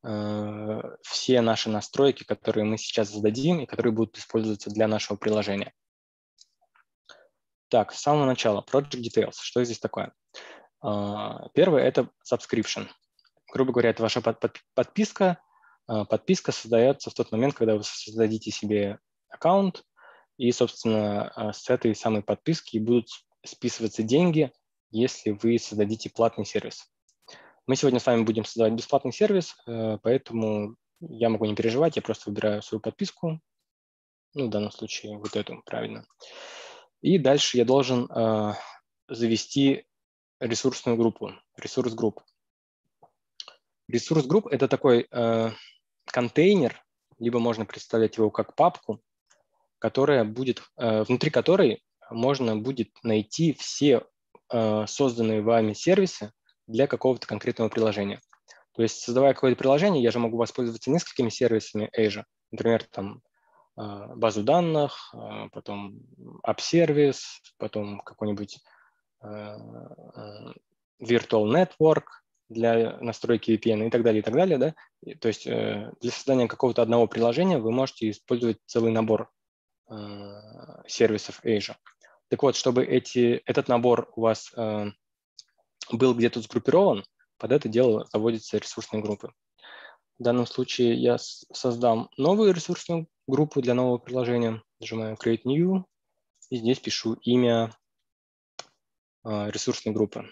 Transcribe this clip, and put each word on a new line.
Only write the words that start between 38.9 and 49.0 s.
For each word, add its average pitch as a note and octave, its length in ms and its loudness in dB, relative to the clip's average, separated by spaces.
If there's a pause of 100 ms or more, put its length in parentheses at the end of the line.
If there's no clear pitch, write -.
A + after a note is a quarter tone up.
завести A#2+ 760 0 (520)
ресурсную A#2+ 580 -2
группу, A2 360 0 (240)
ресурс A#2+ 380 -4
групп. A2+ 280 -2 (1700)
Ресурс C3+ 380 0
групп — F#3+ 260 2
это C3 160 2
такой, B2 420 4
э, A2+ 400 0 (540)
контейнер, D3+ 800 2 (340)
либо A#2 220 -2
можно A2+ 260 -2
представлять - 500 -2
его G#2+ 140 2
как - 240 -4
папку, - 480 0 (800)